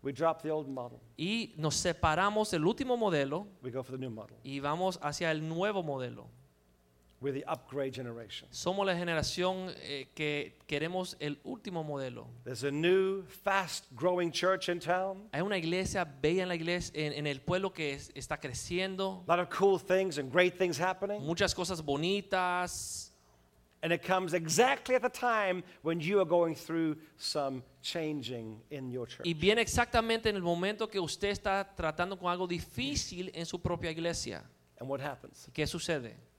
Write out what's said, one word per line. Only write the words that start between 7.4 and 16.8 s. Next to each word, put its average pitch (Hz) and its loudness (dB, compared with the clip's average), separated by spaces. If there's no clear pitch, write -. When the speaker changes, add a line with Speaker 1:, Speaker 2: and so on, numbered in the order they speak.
Speaker 1:
upgrade 135 -4
generation. 117 -10
Speaker 2:
Somos 190 -2
la 190 2
generación, 175 0
eh, 135 -10
que 147 -4
queremos 175 -2
el 147 -4
último 190 -6
modelo. 131 -6
Speaker 1:
There's 123 -8
a 143 2
new, 185 4
fast-growing 180 0
church 185 2
in 175 0
town. 190 -2
Speaker 2:
Hay 147 -2
una 202 0
iglesia 180 0
bella 160 2
en 180 -2
la 180 0
iglesia, 170 -2